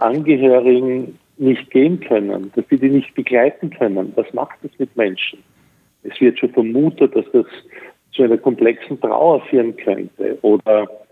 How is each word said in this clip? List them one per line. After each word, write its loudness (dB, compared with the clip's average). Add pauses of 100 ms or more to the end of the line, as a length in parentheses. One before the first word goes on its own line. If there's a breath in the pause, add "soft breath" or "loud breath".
Angehörigen 2 (200)
nicht 0
gehen 2
können, -2
dass -2
sie 2
die 2
nicht 0
begleiten 0
können? -4
Was -4
macht -8
das -14
mit -6
Menschen? -4 (640)
Es -12
wird 4
schon -2
vermutet, 0
dass -2
das 2 (680 loud breath)
zu 0
einer 2
komplexen -2
Trauer 2
führen -2
könnte -6
oder 2 (220)